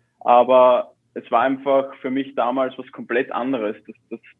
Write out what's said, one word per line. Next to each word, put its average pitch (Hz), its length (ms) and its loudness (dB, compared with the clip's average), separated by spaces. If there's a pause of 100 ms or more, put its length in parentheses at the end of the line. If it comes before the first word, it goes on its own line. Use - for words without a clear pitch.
(220)
aber 123 720 4 (200)
es 117 160 -14
war 120 120 0
einfach 135 540 -2
für - 140 -10
mich 135 240 -6
damals 127 440 -4
was 127 140 -16
komplett 120 400 -6
anderes. 117 440 -6 (100)
Das, - 100 -20 (140)
das, 113 100 -14 (200)